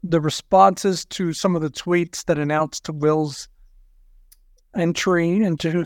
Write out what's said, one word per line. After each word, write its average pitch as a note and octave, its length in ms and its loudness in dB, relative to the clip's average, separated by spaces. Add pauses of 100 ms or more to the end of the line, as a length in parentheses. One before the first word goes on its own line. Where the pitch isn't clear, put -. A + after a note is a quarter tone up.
the E3 160 0
responses F#3 880 2
to F3 260 -4
some F3+ 240 0
of D#3+ 60 -2
the D#3 80 -2
tweets F3 560 -4
that E3 120 0
announced D3+ 520 -4
Will's D3+ 580 -2 (1300)
entry E3+ 640 0
into E3+ 480 0